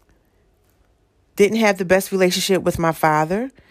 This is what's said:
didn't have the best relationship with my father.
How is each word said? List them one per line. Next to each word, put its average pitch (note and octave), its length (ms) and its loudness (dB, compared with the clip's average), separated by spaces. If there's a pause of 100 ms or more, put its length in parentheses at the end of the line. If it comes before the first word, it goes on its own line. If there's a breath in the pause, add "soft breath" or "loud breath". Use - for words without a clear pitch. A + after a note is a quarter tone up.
(1400)
didn't G#3 220 2
have G#3 200 2
the F#3+ 80 -6
best F#3 260 0
relationship F#3 520 0
with F3 140 -2
my E3 140 0
father. D#3 580 -2 (220 soft breath)